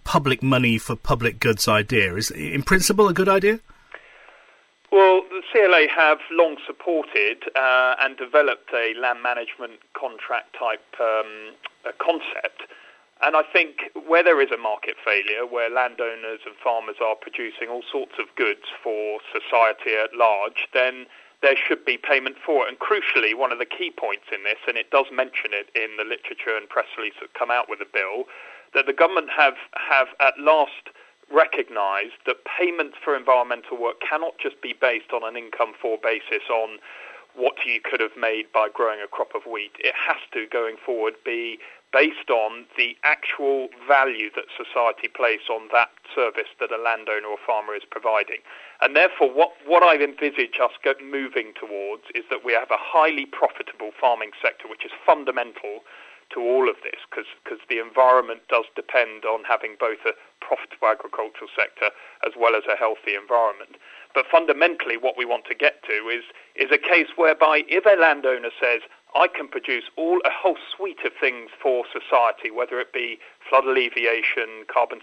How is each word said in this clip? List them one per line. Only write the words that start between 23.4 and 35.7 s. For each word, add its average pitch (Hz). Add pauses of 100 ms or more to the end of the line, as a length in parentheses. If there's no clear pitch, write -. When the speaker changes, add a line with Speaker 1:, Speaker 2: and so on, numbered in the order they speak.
Speaker 2:
of 117
the 123
key 170
points 101
in 98
this, 107 (100)
and 120
it -
does 139
mention 127
it 104
in 110
the 107
literature 113
and 104
press - (100)
release 110
that -
come -
out 120
with 104
the 98
bill, 104 (500)
that 139
the 139
government 165
have, 139 (160)
have 135 (100)
at 135
last 147 (420)
recognised 113
that -
payments 170
for 147
environmental 123
work 117
cannot 165
just -
be 123
based 120
on 117
an 113
income 113